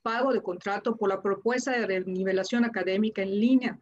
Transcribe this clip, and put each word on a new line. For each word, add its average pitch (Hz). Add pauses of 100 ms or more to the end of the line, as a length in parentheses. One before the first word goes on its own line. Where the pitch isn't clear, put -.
pago 247
de 208
contrato 202
por 202
la 190
propuesta 233
de 233
renivelación 190
académica 208
en 196
línea 247